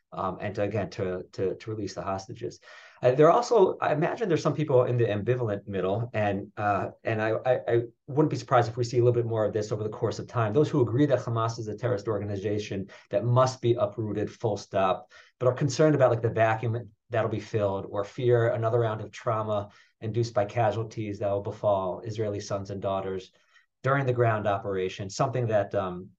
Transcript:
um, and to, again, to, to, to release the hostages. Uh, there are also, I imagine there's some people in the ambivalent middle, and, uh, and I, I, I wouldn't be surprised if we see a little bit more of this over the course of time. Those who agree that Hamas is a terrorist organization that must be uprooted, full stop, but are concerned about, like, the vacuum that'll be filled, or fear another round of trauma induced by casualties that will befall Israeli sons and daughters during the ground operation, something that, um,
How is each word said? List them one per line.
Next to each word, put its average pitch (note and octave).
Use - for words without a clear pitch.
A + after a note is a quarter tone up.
um, F#2
and G2
to, G#2
again, G2
to, F#2
to, F#2
to -
release G2+
the E2+
hostages. G2
Uh, -
there D3+
are E3+
also, A3+
I -
imagine E3+
there's D3+
some D3+
people C#3
in B2
the A#2
ambivalent G#2
middle, G2
and, G2+
uh, G#2
and A2
I, A2
I, B2+
I A#2
wouldn't C#3+
be B2+
surprised A#2
if -
we B2
see B2
a -
little A#2+
bit A2+
more A2+
of G2+
this G#2+
over G#2+
the A2
course -
of B2
time. A2
Those D3+
who D3
agree A#2+
that C3
Hamas A2+
is G#2+
a G#2
terrorist G#2+
organization G2+
that F#2+
must B2
be A#2+
uprooted, G#2
full G#2
stop, F#2+
but B2
are B2
concerned D#3
about, B2+
like, A#2
the A2
vacuum A2+
that'll A2
be G#2+
filled, G2
or G2+
fear A#2+
another A#2
round A2
of G2+
trauma G#2+
induced A2+
by G#2
casualties G#2+
that G2+
will G2+
befall G2
Israeli G#2
sons G2
and G2
daughters F#2+
during C#3
the B2
ground A2+
operation, G2
something B2
that, G#2
um, F#2